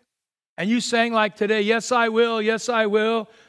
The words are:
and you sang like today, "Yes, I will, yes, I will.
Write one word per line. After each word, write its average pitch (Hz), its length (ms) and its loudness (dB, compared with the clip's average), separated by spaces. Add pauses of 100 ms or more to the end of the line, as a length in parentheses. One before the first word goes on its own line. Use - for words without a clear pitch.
(580)
and 180 120 -2
you 240 100 2
sang 233 340 0
like 214 220 0
today, 214 260 0
"Yes, 220 300 0
I 233 180 2
will, 226 320 0
yes, 214 280 -2
I 220 160 2
will. 214 440 0 (200)